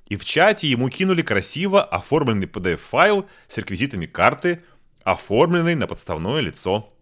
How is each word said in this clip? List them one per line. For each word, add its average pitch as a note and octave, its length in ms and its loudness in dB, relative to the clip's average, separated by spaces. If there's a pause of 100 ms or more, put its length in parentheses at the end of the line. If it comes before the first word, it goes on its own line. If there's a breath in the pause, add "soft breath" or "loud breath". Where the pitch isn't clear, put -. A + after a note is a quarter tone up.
и G#2 100 -6
в - 80 -12
чате F#3+ 420 2
ему B2+ 220 0
кинули F#3 320 0
красиво D#3+ 640 0
оформленный A2 640 -2
P - 120 -10
D F2+ 140 0
F-файл F#3+ 540 0 (200 soft breath)
с - 100 -12
реквизитами G2 480 -6
карты, D3+ 560 0 (420 soft breath)
оформленной E3 720 2
на B2 120 -2
подставное F#2+ 540 -4
лицо. G2 600 -4